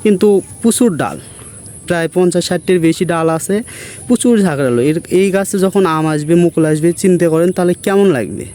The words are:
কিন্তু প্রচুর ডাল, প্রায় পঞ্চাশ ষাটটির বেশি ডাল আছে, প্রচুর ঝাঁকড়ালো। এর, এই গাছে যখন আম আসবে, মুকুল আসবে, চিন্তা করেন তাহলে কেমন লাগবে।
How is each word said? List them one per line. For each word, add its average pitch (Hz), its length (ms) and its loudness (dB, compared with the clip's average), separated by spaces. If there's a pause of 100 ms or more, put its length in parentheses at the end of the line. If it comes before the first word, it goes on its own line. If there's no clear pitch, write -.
কিন্তু 202 380 4 (200)
প্রচুর 226 360 2
ডাল, 92 200 -4 (680)
প্রায় 165 260 -2
পঞ্চাশ 175 320 0
ষাটটির 180 340 -2
বেশি 165 260 0
ডাল 165 240 -2
আছে, 190 340 -4 (440)
প্রচুর 240 340 2
ঝাঁকড়ালো। 139 400 0
এর, 156 280 0
এই 190 220 2
গাছে 196 280 -2
যখন 190 260 0
আম 160 220 0
আসবে, 151 280 0
মুকুল 170 300 2
আসবে, 156 280 0
চিন্তা 175 360 2
করেন 165 220 2
তাহলে 180 220 0 (100)
কেমন 196 280 2
লাগবে। 110 440 -4